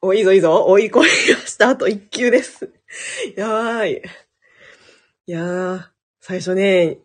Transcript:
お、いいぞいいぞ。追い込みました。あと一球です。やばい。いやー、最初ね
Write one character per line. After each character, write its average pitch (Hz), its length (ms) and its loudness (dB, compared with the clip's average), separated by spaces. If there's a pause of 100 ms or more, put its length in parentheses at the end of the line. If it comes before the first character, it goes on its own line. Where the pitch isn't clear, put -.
お、 185 120 0
い 220 80 2
い - 20 0
ぞ 190 100 4
い 196 40 6
い 190 40 4
ぞ。 165 240 2
追 190 140 6
い 226 120 0
込 - 100 4
み 320 40 4
ま - 20 4 (400)
し - 100 -14
た。 220 120 4
あ 262 60 2
と - 120 -4
一 202 120 -4 (100)
球 247 200 -2
で 254 140 2
す。 - 280 -16 (640)
や 202 120 -8
ば 226 400 -4
い。 139 160 -6 (1200)
い 175 60 -12
や 165 120 -6
ー、 180 400 -6 (360)
最 185 200 -8
初 180 140 -4
ね 185 520 2